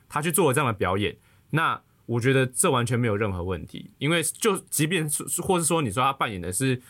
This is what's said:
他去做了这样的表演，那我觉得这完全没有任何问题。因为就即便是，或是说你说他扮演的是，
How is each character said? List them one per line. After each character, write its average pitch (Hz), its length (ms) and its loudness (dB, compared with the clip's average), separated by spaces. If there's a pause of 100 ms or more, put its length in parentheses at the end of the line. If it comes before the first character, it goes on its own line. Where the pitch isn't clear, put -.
他 147 120 -4
去 165 120 -2
做 175 160 4
了 127 60 4
这 151 60 2
样 139 60 2
的 117 60 2
表 95 240 0
演， 101 200 -2 (340)
那 147 300 0 (260)
我 117 140 -2
觉 131 120 2
得 131 140 4
这 160 240 0
完 123 140 2
全 120 140 0
没 120 80 0
有 104 100 0
任 104 160 0
何 87 100 -4
问 87 220 -4
题。 - 340 -14
因 139 120 -2
为 165 120 2
就 190 360 -2 (100)
即 151 180 0
便 156 220 0
是， - 160 -4 (160)
或 180 180 2
是 170 60 0
说 165 160 2
你 123 100 0
说 120 120 0
他 135 100 2
扮 135 180 -4
演 95 100 -6
的 87 120 -4
是， 127 380 0